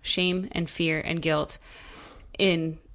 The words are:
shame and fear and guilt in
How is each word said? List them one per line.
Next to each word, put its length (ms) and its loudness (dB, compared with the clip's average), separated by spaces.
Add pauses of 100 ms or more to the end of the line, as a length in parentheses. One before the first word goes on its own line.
shame 500 2
and 180 -2
fear 300 2
and 200 -2
guilt 380 2 (800)
in 400 2 (160)